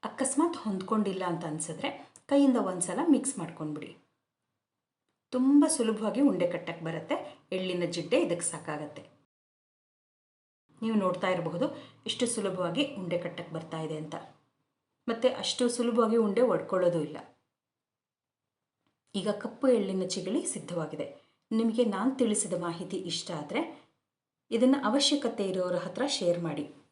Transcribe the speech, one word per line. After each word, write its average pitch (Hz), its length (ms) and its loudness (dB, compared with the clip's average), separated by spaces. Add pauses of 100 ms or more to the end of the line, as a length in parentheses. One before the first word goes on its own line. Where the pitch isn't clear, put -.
ಅಕಸ್ಮಾತ್ 277 520 0
ಹೊಂದ್ಕೊಂಡಿಲ್ಲ 190 680 -2
ಅಂತ 170 200 -2
ಅನ್ಸಿದ್ರೆ - 640 -8 (160)
ಕೈಯಿಂದ 277 300 6
ಒಂದ್ಸಲ 185 420 -2 (100)
ಮಿಕ್ಸ್ - 300 4
ಮಾಡ್ಕೊಂಡ್ಬಿಡಿ. 156 580 -8 (1400)
ತುಂಬ 269 360 8
ಸುಲಭವಾಗಿ 220 520 0
ಉಂಡೆ 185 300 4
ಕಟ್ಟಕ್ 160 320 -6
ಬರುತ್ತೆ. 165 560 -6 (140)
ಎಳ್ಳಿನ 180 380 -2
ಜಿಡ್ಡೆ 170 300 0
ಇದಕ್ಕೆ 170 260 -2
ಸಾಕಾಗತ್ತೆ. 151 640 -8 (1700)
ನೀವು 220 140 0
ನೋಡ್ತಾ 185 320 2
ಇರಬಹುದು 170 380 -2 (400)
ಎಷ್ಟು - 200 -2
ಸುಲಭವಾಗಿ 190 680 -2
ಉಂಡೆ 180 240 -4
ಕಟ್ಟಕ್ 170 340 -8
ಬರ್ತಾ 165 280 -8
ಇದೆ 156 160 -6
ಅಂತ. 156 180 -10 (920)
ಮತ್ತೆ 226 200 2
ಅಷ್ಟು 247 400 0
ಸುಲಭವಾಗಿ 233 480 2
ಉಂಡೆ 214 240 4
ಒಡ್ಕೊಳ್ಳೋದು 180 640 2
ಇಲ್ಲ. 143 140 -6 (2000)
ಈಗ 202 140 -4
ಕಪ್ಪು - 400 -2
ಎಳ್ಳಿನ 190 380 2
ಚಿಗಳಿ 190 400 -2
ಸಿದ್ಧವಾಗಿದೆ. 156 880 -8 (160)
ನಿಮಗೆ 226 320 2
ನಾನ್ 220 340 0
ತಿಳಿಸಿದ 208 340 0
ಮಾಹಿತಿ 170 440 -6
ಇಷ್ಟ - 340 -6
ಆದ್ರೆ 175 520 -6 (680)
ಇದನ್ನ 254 340 6
ಅವಶ್ಯಕತೆ 233 600 2
ಇರೋರ 185 300 -2
ಹತ್ರ 208 320 -2
ಶೇರ್ 175 380 0
ಮಾಡಿ. 151 180 -4 (300)